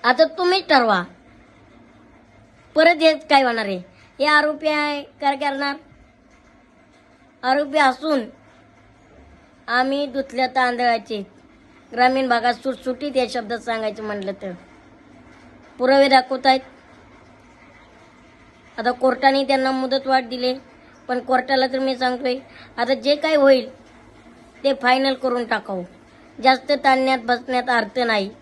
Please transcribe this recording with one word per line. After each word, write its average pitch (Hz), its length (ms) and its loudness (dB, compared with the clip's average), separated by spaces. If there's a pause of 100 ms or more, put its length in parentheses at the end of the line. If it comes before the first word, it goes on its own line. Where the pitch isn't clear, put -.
आता 247 200 4 (140)
तुम्ही 370 240 2
ठरवा, 226 420 2 (1700)
परत 320 260 4
हेच 311 260 2
काय 277 160 4
होणार 233 220 -2
आहे? 196 120 -6 (420)
हे 269 60 0
आरोपी 302 420 2
आहे, 294 340 -2 (200)
काय 277 140 0
करणार? 277 400 -4 (1700)
आरोपी 277 340 0
असून 269 440 0 (1500)
आम्ही 269 380 0
धुतल्या 262 420 -4
तांदळाचे, 240 760 -2 (680)
ग्रामीण 262 360 2
भागात 240 260 2
सुटसुटीत 254 640 -6
या 254 120 2
शब्दात 233 300 -6
सांगायचं 220 440 -6
म्हटलं 202 280 -6 (100)
तर. 196 100 -10 (1300)
पुरावे 277 280 4
दाखवतायत. 262 520 2 (2250)
आता 226 140 0
कोर्टाने 262 520 2
त्यांना 262 280 0
मुदतवाढ 262 540 -2
दिली, 247 280 -4 (540)
पण 247 120 -4
कोर्टाला 254 480 0
तर 262 120 -4
मी 262 160 -2
सांगतोय 254 420 -4 (400)
आता 247 160 0
जे 262 220 0
काय 311 200 -2
होईल 269 340 4 (960)
ते 277 100 2
फायनल 262 400 0
करून 247 320 -4
टाकावं, 202 380 -6 (560)
जास्त 262 320 0 (120)
ताणण्यात 262 360 2
बसण्यात 247 500 -4
अर्थ 233 300 -2
नाही. 214 300 -2 (120)